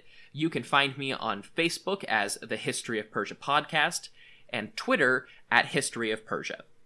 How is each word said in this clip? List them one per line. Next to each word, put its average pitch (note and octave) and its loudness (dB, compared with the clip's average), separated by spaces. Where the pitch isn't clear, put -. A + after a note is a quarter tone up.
you D#3 0
can C#3+ -2
find C#3 2
me C3+ -4
on G#2+ -4
Facebook E3+ -2
as G#2 0
The A2+ -6
History A#2+ -2
of G#2 -8
Persia G#2+ -4
Podcast D3+ 0
and G#2+ -6
Twitter C3 4
at - 6
History A#2 -2
of A2 -4
Persia. - -6